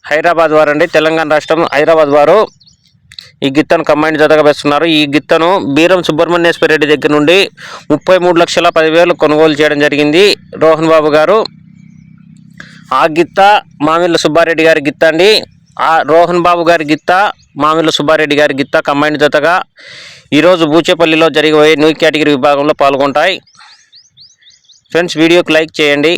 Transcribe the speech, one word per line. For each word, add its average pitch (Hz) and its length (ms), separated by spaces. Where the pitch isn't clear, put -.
హైదరాబాద్ 160 520
వారండి, 151 280
తెలంగాణ 160 400
రాష్ట్రం 160 260
హైదరాబాద్ 151 440
వారు 151 200
ఈ 139 120
గిత్తను 160 320
కంబైన్డ్ 156 320
జతగా 151 260
వేస్తున్నారు. 147 380
ఈ 151 40
గిత్తను 160 340
బీరం 170 340
సుబ్రహ్మణ్యేశ్వర 170 640
రెడ్డి 151 180
దగ్గర 143 260
నుండి 151 200
ముప్పై 180 340
మూడు 175 180
లక్షల 170 340
పది 160 180
వేలు 175 280
కొనుగోలు 151 360
చేయడం 147 260
జరిగింది 147 380
రోహన్ 160 300
బాబు 156 240
గారు. 170 220
ఆ - 20
గిత్త 175 220
మామిళ్ళ 170 380
సుబ్బారెడ్డి 160 440
గారి 156 200
గిత్త - 220
అండి. 180 200
ఆ 139 160
రోహన్ 170 340
బాబు 175 240
గారి 165 220
గిత్త, - 180
మామిళ్ళ 156 340
సుబ్బారెడ్డి 151 440
గారి 147 200
గిత్త 160 160
కంబైన్డ్ 147 360
జతగా 151 300
ఈరోజు 170 340
బూచేపల్లిలో 160 640
జరిగే 151 440
న్యూ 151 80
కేటగిరీ 151 340
విభాగంలో 143 460
పాల్గొంటాయి. 143 520
ఫ్రెండ్స్, 170 300
వీడియోకి 165 340
లైక్ 160 240
చేయండి. 147 380